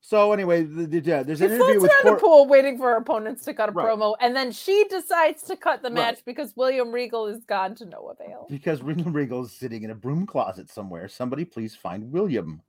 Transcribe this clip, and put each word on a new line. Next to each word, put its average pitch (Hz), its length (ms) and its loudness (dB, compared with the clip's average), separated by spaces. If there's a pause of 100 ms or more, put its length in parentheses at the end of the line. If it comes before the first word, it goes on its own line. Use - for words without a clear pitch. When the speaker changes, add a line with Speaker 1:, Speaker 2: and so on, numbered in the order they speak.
Speaker 1:
So 208 320 4
anyway, 175 300 2
the, 156 240 -6
the, 160 140 -2
yeah, 147 200 0
there's 143 160 -6
Speaker 2:
She 170 80 2
Speaker 1:
an 202 60 4
interview 480 280 4
Speaker 2:
floats - 40 4
Speaker 1:
with 605 80 8
Speaker 2:
around 554 100 8
Speaker 1:
Cor- 494 140 6
Speaker 2:
the - 40 -4
pool 302 280 8
waiting 269 320 6
for 254 100 0
her 233 60 2
opponents 226 500 -4
to 302 80 -8
cut 214 160 -2
a - 40 -6
Speaker 1:
Right. 226 140 -2
Speaker 2:
promo, 214 320 0
and 247 160 0
then 254 160 -4
she 392 380 2
decides 339 540 0
to 381 120 -8
cut - 280 -4
the 254 60 -6
Speaker 1:
Right. 240 40 -8
Speaker 2:
match 233 320 -2
because 247 300 -10
William 254 360 -2
Regal 233 360 -6
is 226 180 -12
gone 190 300 -4
to 220 100 -20
no - 220 -18
avail. - 420 -18
Speaker 1:
Because 143 320 -6
William 160 320 -6
Regal 127 320 -4
is 110 60 -18
sitting 113 320 -12
in 110 80 -10
a 110 40 -12
broom 143 300 -6
closet 95 460 -6
somewhere. 95 360 -12
Somebody 131 380 -8
please 110 300 -12
find 101 360 -12
William. 113 580 -4